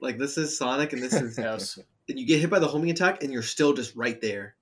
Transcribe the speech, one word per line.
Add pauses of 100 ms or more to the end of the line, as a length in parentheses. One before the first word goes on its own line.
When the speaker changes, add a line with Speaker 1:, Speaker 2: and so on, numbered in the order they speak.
Speaker 1:
Like,
this
is
Sonic,
and
this
is
Speaker 2:
<laughs>
Yes. (300)
Speaker 1:
and
you
get
hit
by
the
homing
attack,
and
you're
still
just
right
there.